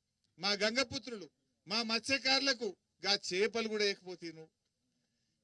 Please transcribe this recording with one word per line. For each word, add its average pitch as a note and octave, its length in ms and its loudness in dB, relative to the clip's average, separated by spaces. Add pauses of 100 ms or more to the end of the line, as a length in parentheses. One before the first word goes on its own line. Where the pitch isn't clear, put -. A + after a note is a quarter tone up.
(400)
మా G3 120 0 (120)
గంగపుత్రులు, A#3+ 640 -2 (400)
మా G#3 160 -2
మత్స్యకారులకు B3 840 2 (360)
గా G3 80 4 (140)
చేపలు G#3+ 400 0
కూడా G#3+ 160 0
వేయకపోతేను, F3 680 -4 (960)